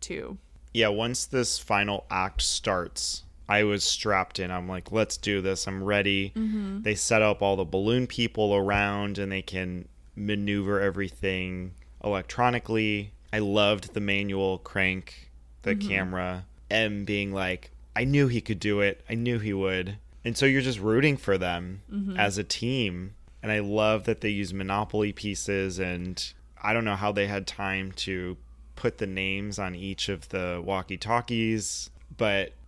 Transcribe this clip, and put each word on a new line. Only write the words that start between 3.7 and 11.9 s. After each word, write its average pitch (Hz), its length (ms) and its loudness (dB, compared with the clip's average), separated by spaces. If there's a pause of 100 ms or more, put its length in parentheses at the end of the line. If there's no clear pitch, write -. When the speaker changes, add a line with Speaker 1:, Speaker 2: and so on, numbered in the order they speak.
Speaker 2:
strapped 98 540 0
in. 90 120 -4
I'm 90 160 -6
like, 92 240 -8
"Let's 107 260 2
do 101 240 0
this. 95 260 -2
I'm 95 160 -4
ready." 98 520 2
Speaker 1:
Mm-hmm. 214 460 -4
Speaker 2:
They - 140 0
set - 260 4
up 104 200 4
all 98 140 4
the 95 100 2
balloon 104 400 2
people 110 480 0
around 101 640 2
and 98 140 -4
they 95 100 -2
can 92 460 -6 (280)
maneuver 101 640 0
everything 92 920 -2 (300)